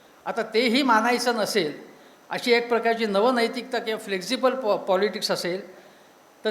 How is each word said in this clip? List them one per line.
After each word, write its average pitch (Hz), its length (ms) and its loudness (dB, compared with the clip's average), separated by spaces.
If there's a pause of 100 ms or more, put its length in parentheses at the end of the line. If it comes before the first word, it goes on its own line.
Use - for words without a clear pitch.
(260)
आता 196 160 -4
तेही 226 400 2
मानायचं 240 540 2
नसेल, 185 460 -2 (480)
अशी - 220 -2
एक 233 180 4
प्रकारची 226 360 2
नवनैतिकता 226 760 0
किंवा 220 200 -6
फ्लेक्झिबल 208 540 -2
पॉ-, 226 240 0
पॉलिटिक्स 202 540 0
असेल 185 520 -6 (640)
तर 214 60 0